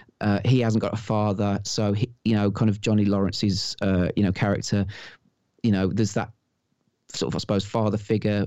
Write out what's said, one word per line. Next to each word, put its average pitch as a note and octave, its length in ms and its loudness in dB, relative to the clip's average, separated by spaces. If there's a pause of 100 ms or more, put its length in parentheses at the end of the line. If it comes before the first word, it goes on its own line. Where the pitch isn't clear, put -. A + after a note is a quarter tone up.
(220)
uh, G2+ 240 2
he B2+ 140 4
hasn't A2+ 220 0
got - 120 -2
a A2+ 40 -4
father, G#2 640 0
so G#2 300 -2
he, G2+ 180 -2 (140)
you A2+ 100 4
know, G#2 160 2
kind A2 180 2
of G#2 120 -2
Johnny G#2+ 240 2
Lawrence's, G2 760 0
uh, F#2 340 2
you G2+ 80 2
know, F#2 100 2
character, G2+ 520 0 (800)
you A2+ 80 4
know, F#2+ 160 2
there's G2+ 260 0
that - 180 -4 (800)
sort - 220 -4
of, - 20 -4
I D#2+ 40 -2
suppose, G2 260 -2
father G#2+ 320 0
figure, G#2 500 0